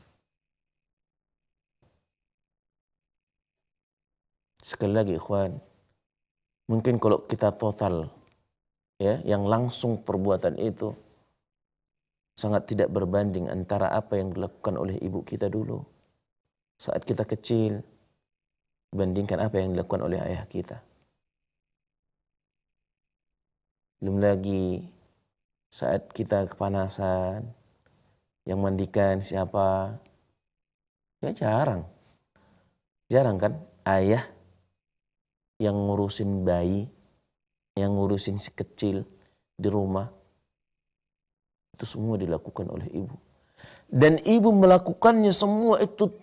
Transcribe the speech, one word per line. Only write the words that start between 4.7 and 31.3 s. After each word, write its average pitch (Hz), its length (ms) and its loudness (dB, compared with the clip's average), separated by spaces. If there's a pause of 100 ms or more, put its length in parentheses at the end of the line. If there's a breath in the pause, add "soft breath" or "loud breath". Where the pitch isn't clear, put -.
lagi, 104 240 0
ikhwan, 98 400 -4 (1120)
mungkin 113 320 0
kalau 104 240 2
kita 107 320 0
total, 95 560 -4 (880)
ya, 101 240 2
yang 101 240 0
langsung 117 560 0
perbuatan 95 560 -2
itu 107 320 -4 (1400)
sangat 104 320 -2
tidak 101 240 0
berbanding 95 560 -2
antara 95 480 -2
apa 107 240 -2
yang 92 160 -4
dilakukan 92 400 -6
oleh 95 240 -4
ibu 92 240 -6
kita 104 240 -4
dulu 110 320 -6 (960)
saat - 320 -4
kita 110 160 -2
kecil, 110 560 -2 (1120)
bandingkan 98 480 -2
apa 104 160 -2
yang 92 160 0
dilakukan 90 320 -4
oleh 90 160 -2
ayah 90 240 -6
kita. - 400 -10 (3250)
Belum 98 160 -2
lagi 95 640 0 (880)
saat - 400 -4
kita 101 400 -2
kepanasan, 95 960 -2 (960)
yang 95 160 -4
mandikan 98 640 0
siapa? 95 720 -2 (1300)
Ya 127 80 -4